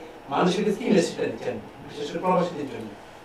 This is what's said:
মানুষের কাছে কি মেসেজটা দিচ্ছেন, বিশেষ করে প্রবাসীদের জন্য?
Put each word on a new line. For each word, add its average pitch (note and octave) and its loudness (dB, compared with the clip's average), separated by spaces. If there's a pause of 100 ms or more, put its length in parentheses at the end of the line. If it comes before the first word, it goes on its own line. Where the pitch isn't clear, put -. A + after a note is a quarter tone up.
(300)
মানুষের F3+ 4
কাছে G#3 2
কি - -2
মেসেজটা - 4
দিচ্ছেন, - -4 (360)
বিশেষ D3 -6
করে F3+ -4
প্রবাসীদের F3 2
জন্য? G#2+ -8 (360)